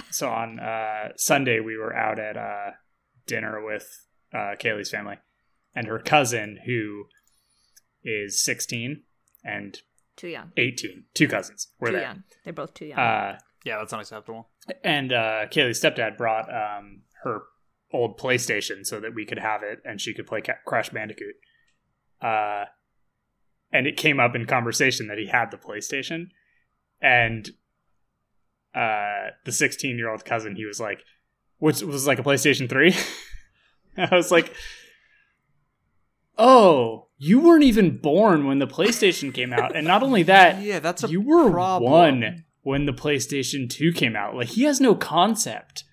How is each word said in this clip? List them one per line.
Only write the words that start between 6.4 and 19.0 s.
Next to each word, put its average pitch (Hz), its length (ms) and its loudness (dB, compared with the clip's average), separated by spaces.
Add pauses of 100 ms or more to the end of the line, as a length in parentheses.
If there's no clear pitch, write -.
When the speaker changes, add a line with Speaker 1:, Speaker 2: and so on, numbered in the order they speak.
Speaker 1:
who 107 380 -6 (1000)
is 104 380 -6
sixteen 123 600 -8 (400)
and 101 340 -12 (380)
Speaker 2:
Too 175 120 -18
young. 147 300 -16
Speaker 1:
eighteen. 120 460 -6 (100)
Two 151 140 2
cousins - 400 -8 (120)
were 120 80 -4
Speaker 2:
Too 110 60 -2
Speaker 1:
there. 98 80 -4
Speaker 2:
young. 117 220 -12 (200)
They're - 80 -16
both 151 220 -16
too 156 120 -18
young. 139 120 -12
Speaker 1:
Uh, 110 400 -2 (260)
Speaker 3:
Yeah, 113 140 -8
that's 107 160 -12
unacceptable. 113 560 -14 (340)
Speaker 1:
and, 143 300 -2
uh, 110 320 -2
Kaylee's 123 360 -2
stepdad 120 360 0
brought, 113 360 -2
um, 104 480 -10 (200)
her 113 200 -8 (480)
old 117 280 -4
PlayStation 110 680 -4
so 107 160 -10